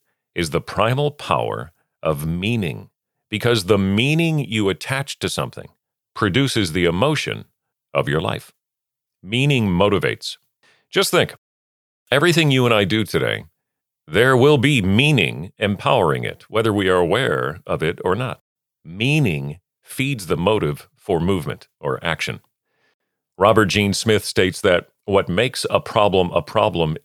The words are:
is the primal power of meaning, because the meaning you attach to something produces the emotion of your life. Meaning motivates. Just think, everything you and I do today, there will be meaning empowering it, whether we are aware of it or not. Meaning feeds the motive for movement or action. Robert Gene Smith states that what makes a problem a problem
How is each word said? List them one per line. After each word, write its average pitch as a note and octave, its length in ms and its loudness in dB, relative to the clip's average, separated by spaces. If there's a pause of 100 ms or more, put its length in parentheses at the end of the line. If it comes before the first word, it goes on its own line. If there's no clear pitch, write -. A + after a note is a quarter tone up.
(340)
is E2+ 160 -4
the - 100 -2
primal B2+ 500 -2
power A#1 640 -4 (300)
of D#2 240 -2
meaning, F2 640 -4 (400)
because G#2+ 340 0
the G2+ 140 4
meaning C#3+ 640 2
you G#2+ 280 -2
attach C3+ 520 -6
to F#2 80 -2
something - 400 -8 (460)
produces G#2 580 0
the F2 120 0
emotion E2+ 640 -2 (480)
of C#2 140 -2
your D2 120 -2
life. - 320 -6 (680)
Meaning A#2+ 460 0
motivates. F2+ 680 0 (500)
Just - 220 -2
think, E3+ 240 2 (760)
everything D#3 400 4
you C3 140 4
and A#2 100 4
I G#2 100 4
do G#2+ 200 0
today, A1+ 400 -4 (640)
there A#2 280 2
will C#3+ 220 6
be C3 240 2
meaning F#2+ 800 2
empowering G2+ 680 0
it, G1+ 240 -10
whether A2 240 0
we G2 160 0
are F#2 80 2
aware F2 720 0
of E2 160 -4
it E2 200 -4
or F2+ 120 0
not. A2 280 -8 (400)
Meaning F2+ 760 -2 (220)
feeds C3 440 -8
the E2 120 -2
motive E2+ 580 -2
for F2 240 -4
movement E2+ 480 -4 (100)
or C2 240 -8
action. - 380 -6 (960)
Robert G#2 300 4
Gene G2 260 0
Smith G#2 320 0
states F#2 380 -2
that F2+ 260 2 (160)
what G2 240 0
makes A2+ 400 -2
a G2+ 120 0
problem F#2+ 500 2
a E2+ 100 6
problem E2+ 640 0